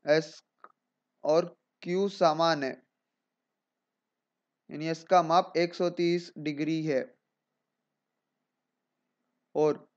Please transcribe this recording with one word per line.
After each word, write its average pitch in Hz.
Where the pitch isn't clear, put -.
एस 156
और 170
क्यू 185
समान 165
है, -
यानी 151
एस 165
का 180
माप 170
एक 170
सौ 175
तीस 170
डिग्री 156
है 135
और 151